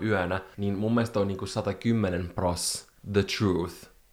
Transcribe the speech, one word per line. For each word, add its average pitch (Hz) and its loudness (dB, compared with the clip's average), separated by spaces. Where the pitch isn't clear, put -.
yönä, 95 0
niin 101 -2
mun 110 0
mielestä 117 2
on 98 2
niinku 98 -4
satakymmenen 101 0
pros - -2
the 98 6
truth. 87 2